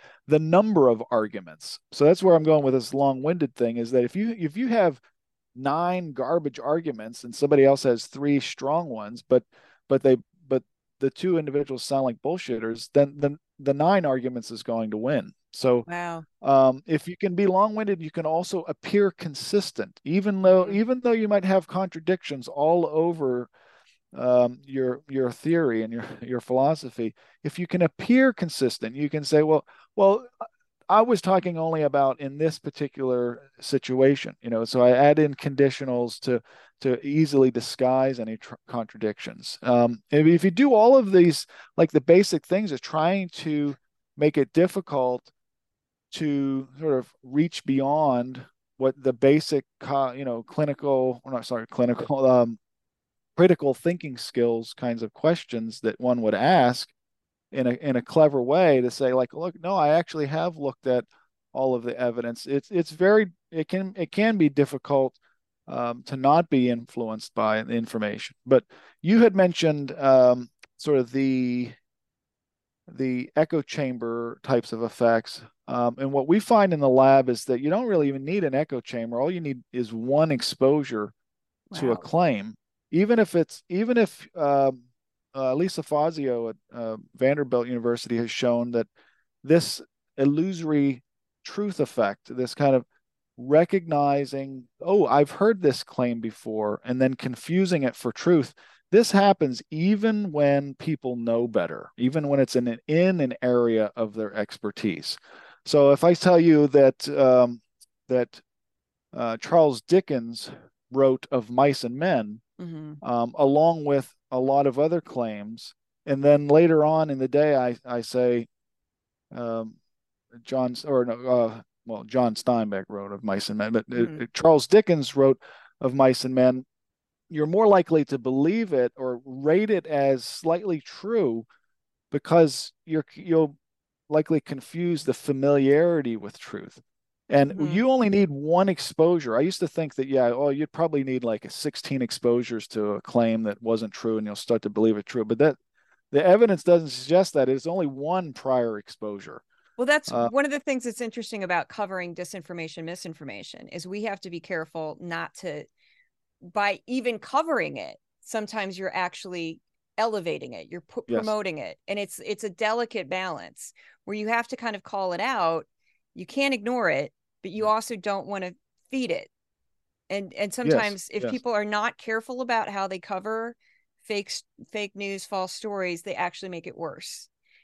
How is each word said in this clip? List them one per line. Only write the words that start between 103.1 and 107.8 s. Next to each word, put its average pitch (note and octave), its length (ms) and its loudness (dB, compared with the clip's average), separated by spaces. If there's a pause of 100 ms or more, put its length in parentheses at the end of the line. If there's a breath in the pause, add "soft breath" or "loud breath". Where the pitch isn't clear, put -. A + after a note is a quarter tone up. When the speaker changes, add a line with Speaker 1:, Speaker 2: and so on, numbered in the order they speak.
Speaker 1:
an B2+ 180 0
area A#2 560 2
of A2 160 -4
their G#2+ 220 -8
expertise. G2+ 800 -6 (480 loud breath)
So C#3+ 280 6
if C#3 120 2
I F3 80 8
tell F3 260 4
you D#3+ 300 6
that, C3+ 400 4
um, B2+ 540 4 (480)